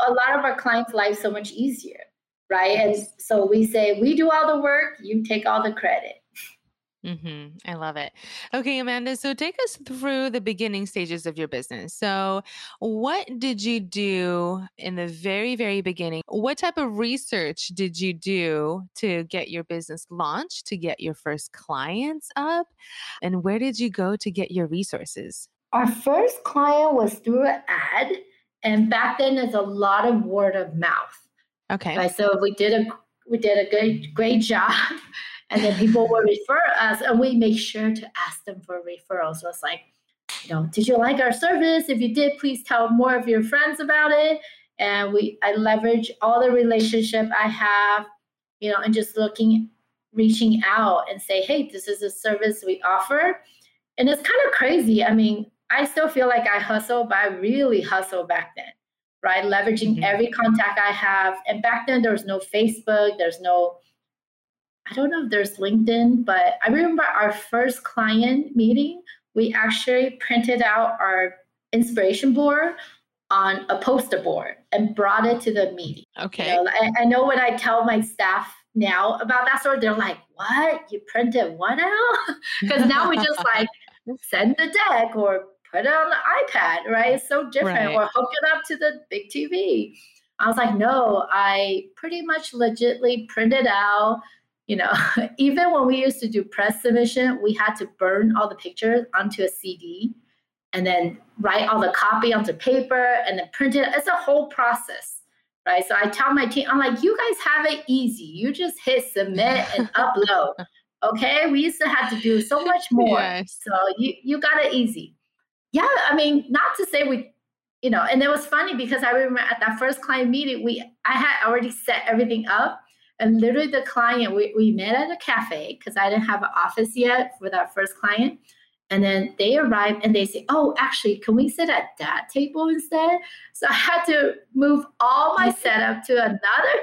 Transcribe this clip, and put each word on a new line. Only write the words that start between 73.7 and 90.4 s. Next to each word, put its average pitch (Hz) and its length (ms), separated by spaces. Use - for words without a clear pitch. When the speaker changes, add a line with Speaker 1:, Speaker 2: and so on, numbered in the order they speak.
Speaker 1:
poster 254 420
board - 340
and 214 240
brought 208 300
it 233 160
to 220 120
the 190 200
meeting. 175 300
You - 100
Speaker 2:
Okay. 170 300
Speaker 1:
know, 175 140
I, 226 220
I 233 40
know 247 200
when 269 140
I 240 180
tell 233 280
my 220 160
staff 196 520
now 202 400
about 247 320
that 277 140
story, 269 180
they're 214 160
like, 190 220
"What? 277 560
You 208 160
printed 226 500
what 220 220
out?" 415 640
<laughs> - 260
'Cause 254 180
now 285 220
we 330 80
just, 302 220
like, 220 120
Speaker 2:
<laughs> 254 160
Speaker 1:
send 214 360
the 320 100
deck 277 480
or 196 300
put 180 140
it 294 80
on 320 160
the 339 60
iPad, 175 440
right? 233 240
It's 262 120
so 277 220
different. 226 380
Speaker 2:
Right. 202 80
Speaker 1:
Or 214 180
hook 262 160
it 311 140
up 311 120
to 311 100
the 302 320
big 403 200
T 294 180
V. 359 520
I 214 80